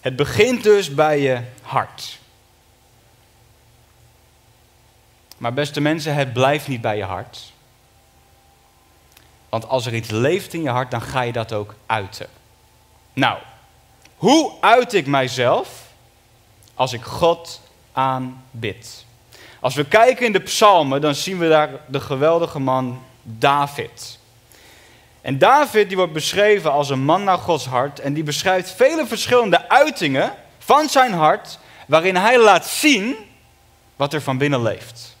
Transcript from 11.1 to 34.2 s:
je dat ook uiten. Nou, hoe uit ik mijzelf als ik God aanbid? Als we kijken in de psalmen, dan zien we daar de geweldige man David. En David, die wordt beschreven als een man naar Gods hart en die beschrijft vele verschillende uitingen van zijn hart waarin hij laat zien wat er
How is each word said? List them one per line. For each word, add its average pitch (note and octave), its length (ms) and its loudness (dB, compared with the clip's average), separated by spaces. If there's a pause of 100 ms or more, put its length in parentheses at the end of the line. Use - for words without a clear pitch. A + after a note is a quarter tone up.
je A#2+ 100 -6
dat A2+ 220 -6
ook G#2 220 -8 (100)
uiten. G#2 420 -6 (840)
Nou, A#2+ 240 0 (800)
hoe C#4 420 4
uit A#3 340 4
ik D#3 140 0
mijzelf C3+ 760 0 (920)
als B2 180 -2
ik A#2 100 -10
God E3+ 580 -2 (320)
aanbid? B2+ 1120 -6 (540)
Als B2 160 -2
we C#3+ 100 -2
kijken B3 400 2
in A3+ 60 -2
de G3 80 0
psalmen, D#3 640 2
dan D3 140 -2
zien F#3 220 -8
we E3 100 0
daar D3+ 220 4 (180)
de C3 140 -6
geweldige D#3+ 580 -2
man C3 440 -4 (180)
David. C#3 1000 -4 (1040)
En C3+ 120 -4
David, A3 500 4
die F#3 100 -6
wordt F3 160 0
beschreven F3 580 2
als C#3 180 0
een C3+ 140 -2
man E3+ 200 2
naar F#3 140 2
Gods D3+ 280 -2
hart C3 340 -4
en C#3 140 -6
die D#3 100 -4
beschrijft F3+ 480 -2
vele C#4+ 360 2
verschillende A#3 640 0
uitingen G3+ 640 2 (240)
van D4 320 4
zijn B3+ 240 2
hart E3+ 460 0 (280)
waarin E3+ 280 2
hij A3+ 240 4
laat G3+ 280 6
zien C4 480 0 (800)
wat D3 180 -4
er D3+ 80 -4